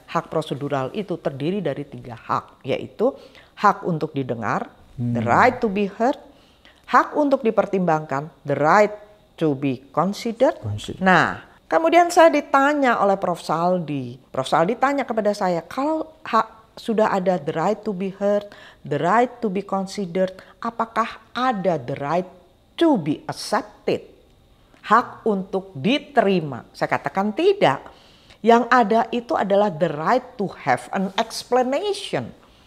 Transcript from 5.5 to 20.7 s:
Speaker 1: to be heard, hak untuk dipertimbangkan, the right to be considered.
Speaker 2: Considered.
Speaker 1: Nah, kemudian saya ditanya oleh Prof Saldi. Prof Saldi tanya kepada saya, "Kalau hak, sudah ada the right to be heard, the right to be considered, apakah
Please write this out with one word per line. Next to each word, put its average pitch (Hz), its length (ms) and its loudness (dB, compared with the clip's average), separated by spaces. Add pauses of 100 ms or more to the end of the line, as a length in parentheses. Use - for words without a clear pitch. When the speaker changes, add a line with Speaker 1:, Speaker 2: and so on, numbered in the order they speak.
Speaker 1:
to 233 100 -2
be 196 220 -2
heard, 233 260 -2 (720)
hak 277 300 2
untuk 285 260 2
dipertimbangkan, 165 880 0 (140)
the 143 100 -2
right 190 380 4 (420)
to 151 220 0
be 135 340 -2
considered. 214 720 0
Speaker 2:
Considered. 104 400 -8
Speaker 1:
Nah, 151 400 4 (240)
kemudian 330 400 4
saya 339 240 8
ditanya 277 720 2
oleh 196 160 2
Prof 175 240 -4
Saldi. 151 720 -2 (160)
Prof 131 160 -4
Saldi 180 320 2
tanya 269 240 0
kepada 208 320 -2
saya, 180 240 0
"Kalau 311 480 -4 (160)
hak, - 560 -2
sudah 214 320 0
ada 185 240 0
the 180 160 -6
right 175 320 -2
to 220 80 -6
be 185 240 -6
heard, 202 320 -2 (400)
the 147 160 -4
right 220 240 2 (160)
to 214 80 -2
be 190 80 -4
considered, 190 720 -4 (320)
apakah 226 560 -4 (160)